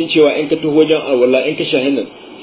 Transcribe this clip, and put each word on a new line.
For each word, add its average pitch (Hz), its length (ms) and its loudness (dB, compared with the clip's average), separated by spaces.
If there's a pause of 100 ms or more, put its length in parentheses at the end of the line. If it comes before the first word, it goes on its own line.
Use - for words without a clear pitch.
cewa 151 280 2
in 147 120 -4
ka 160 80 -2
taho 156 160 -4
wajen 156 240 4
alwala 131 480 0
in 156 100 -4
ka 175 80 -4
shahe 139 300 -2
nan, 110 140 -4 (360)